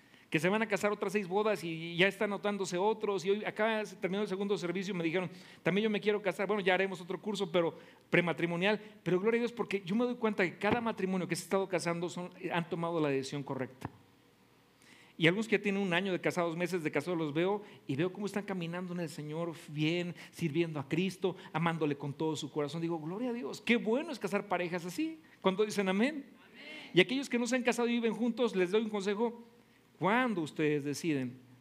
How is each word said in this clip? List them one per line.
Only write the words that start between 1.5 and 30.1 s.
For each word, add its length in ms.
y 360
ya 100
están 240
anotándose 460
otros. 480
Y 60
hoy 120
acá 420
se 120
terminó 240
el 80
segundo 280
servicio 360
y 40
me 60
dijeron, 260
"También 200
yo 60
me 100
quiero 220
casar". 260
Bueno, 140
ya 140
haremos 260
otro 200
curso, 300
pero 260
prematrimonial. 680
Pero 160
gloria 200
a 20
Dios, 100
porque 340
yo 100
me 100
doy 100
cuenta 300
que 120
cada 220
matrimonio 480
que 80
se 60
ha 20
estado 240
casando 400
son, 220
han 160
tomado 320
la 80
decisión 340
correcta. 460
Y 100
algunos 200
que 100
ya 60
tienen 180
un 120
año 180
de 80
casados, 380
meses 260
de 80
casados, 260
los 160
veo 300
y 80
veo 160
cómo 140
están 180
caminando 500
en 60
el 80
Señor 460
bien, 440
sirviendo 460
a 120
Cristo, 480
amándole 420
con 160
todo 240
su 160
corazón. 300
Digo, 180
"Gloria 300
a 40
Dios, 280
qué 160
bueno 340
es 80
casar 300
parejas 340
así". 380
¿Cuánto 240
dicen 240
amén? 380
Amén. 680
Y 60
aquellos 300
que 100
no 80
se 80
han 80
casado 240
y 60
viven 200
juntos, 440
les 140
doy 100
un 80
consejo. 520
Cuando 440